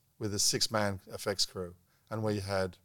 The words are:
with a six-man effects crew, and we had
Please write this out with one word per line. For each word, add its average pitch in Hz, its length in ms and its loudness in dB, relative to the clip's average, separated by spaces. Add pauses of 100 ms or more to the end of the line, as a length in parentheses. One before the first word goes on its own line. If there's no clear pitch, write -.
(200)
with 107 120 -2
a 104 60 0
six-man 101 640 2 (120)
effects - 320 -2
crew, 90 300 -4 (360)
and 110 120 -2
we 107 160 2
had 95 460 -2